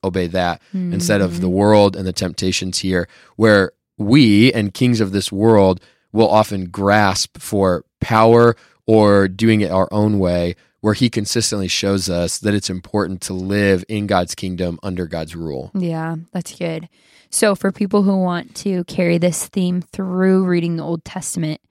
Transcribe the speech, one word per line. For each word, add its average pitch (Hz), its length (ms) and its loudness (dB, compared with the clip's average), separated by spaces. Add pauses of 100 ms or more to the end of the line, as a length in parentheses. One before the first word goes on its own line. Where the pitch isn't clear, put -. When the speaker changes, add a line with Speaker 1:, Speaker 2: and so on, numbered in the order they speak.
Speaker 1:
obey 92 240 -2
that," 87 340 -2 (120)
instead 175 480 -2
of 87 200 -2
the 92 60 -2
Speaker 2:
Mm-hmm. 90 80 0
Speaker 1:
world 101 400 4
and 95 120 -8
the 92 60 -4
temptations 95 640 -4
here, 92 280 -2 (280)
where 104 380 4 (260)
we 113 540 6
and 104 200 -4
kings 123 260 0
of 98 120 -2
this 98 200 -2
world 98 480 4 (340)
will 107 160 4
often 101 380 0
grasp 98 720 0
for 95 460 -2 (160)
power 113 560 4 (320)
or 104 400 4
doing 110 320 0
it 98 100 -2
our 92 220 0
own 104 280 0
way, 87 360 -2 (240)
where 107 140 0
he 120 160 0
consistently 107 580 -4
shows 98 420 -2
us 87 280 -2
that 104 160 -2
it's 101 160 -4
important 92 500 -6
to - 140 -10
live 95 560 0
in 104 180 -6
God's 90 260 0
kingdom 90 480 -6
under 92 240 -6
God's 80 300 -10
rule. 76 400 -10
Speaker 2:
Yeah, 165 400 -6 (160)
that's - 240 -10
good. 165 320 -10 (420)
So 208 260 0
for 190 180 -2
people 202 300 0
who 190 140 2
want 180 380 -4
to 180 300 -4
carry 175 320 0
this 175 300 -2
theme 180 340 -2
through 190 640 0
reading 170 320 -2
the 156 60 -8
Old 165 200 -6
Testament, 156 560 -8 (120)